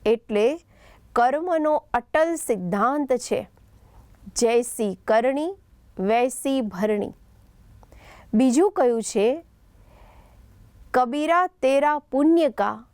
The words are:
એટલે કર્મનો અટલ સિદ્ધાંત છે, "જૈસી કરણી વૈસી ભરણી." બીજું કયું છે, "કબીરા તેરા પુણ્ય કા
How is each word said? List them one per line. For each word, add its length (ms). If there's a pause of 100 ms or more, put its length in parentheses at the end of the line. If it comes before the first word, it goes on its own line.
એટલે 540 (540)
કર્મનો 720 (100)
અટલ 420
સિદ્ધાંત 760
છે, 360 (840)
"જૈસી 720
કરણી 500 (440)
વૈસી 640
ભરણી." 520 (1200)
બીજું 380
કયું 320
છે, 420 (1500)
"કબીરા 540
તેરા 520
પુણ્ય 500
કા 440